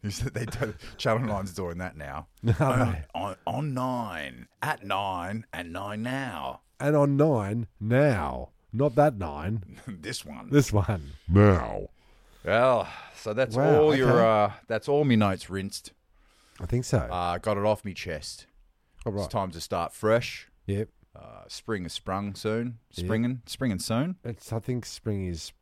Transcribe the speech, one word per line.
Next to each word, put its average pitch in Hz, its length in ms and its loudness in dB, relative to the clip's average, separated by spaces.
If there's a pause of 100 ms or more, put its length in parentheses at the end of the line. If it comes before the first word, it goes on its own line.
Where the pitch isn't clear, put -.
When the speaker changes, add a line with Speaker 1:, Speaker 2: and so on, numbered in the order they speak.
Speaker 1:
You 104 80 -6
said 123 240 -6
they 123 120 -4
do, 110 280 -6 (240)
Channel 117 300 0
Nine's 98 260 -4
doing 87 260 -6
that 90 180 -8
now. 73 380 -12
Speaker 2:
<laughs> - 60 -20
No, 117 180 4
Speaker 1:
On, 131 200 2
Speaker 2:
no. 98 160 2 (180)
Speaker 1:
on, 92 220 -6 (100)
on 135 280 -4
nine, 98 760 -6 (160)
at 147 220 -4
nine, 98 680 -4
and 85 200 -10
nine 101 280 -8
now. 117 600 -8 (180)
Speaker 2:
And 147 160 2
on 143 220 4
nine 117 500 2 (120)
now. 104 720 2 (240)
Not 127 220 0
that 143 220 6
nine. 143 640 -6
Speaker 1:
<laughs> - 60 -16
This 95 380 -10
one. 82 240 -14
Speaker 2:
This 135 240 4
one. 87 380 0 (160)
Speaker 3:
Now. 98 640 6 (560)
Speaker 1:
Well, 113 420 4 (280)
so 107 180 -8
that's 117 240 0
Speaker 2:
Wow, 147 240 6
Speaker 1:
all 151 140 6
your, 131 160 4
Speaker 2:
okay. 110 420 6
Speaker 1:
uh, - 40 -16 (100)
that's 110 200 -4
all 147 160 4
me 127 140 6
notes 98 320 2
rinsed. 98 420 -8 (720)
Speaker 2:
I 95 40 -6
think 120 200 0
so. 120 140 2
Speaker 1:
Uh, 87 380 -2
got 101 200 0
it 101 80 0
off 107 200 2
me 95 80 -8
chest. - 540 -10 (580)
Speaker 2:
All 113 60 -4
right. 101 140 -2
Speaker 1:
It's - 60 -8
time 98 200 -2
to 82 100 -12
start 85 320 -4
fresh. - 560 0 (180)
Speaker 2:
Yep. 101 200 -2 (280)
Speaker 1:
Uh, 101 340 -20
spring 101 360 -6
is 82 80 -8
sprung 98 400 -6
soon. 113 460 -4 (120)
Speaker 2:
Yep. 90 140 -8
Speaker 1:
Springing. 117 400 0
Springing 110 340 -2
soon. 147 440 -2
Speaker 2:
It's, - 300 -10
I 117 60 -2
think 123 260 -4
spring 98 420 -6
is 85 240 -8 (100)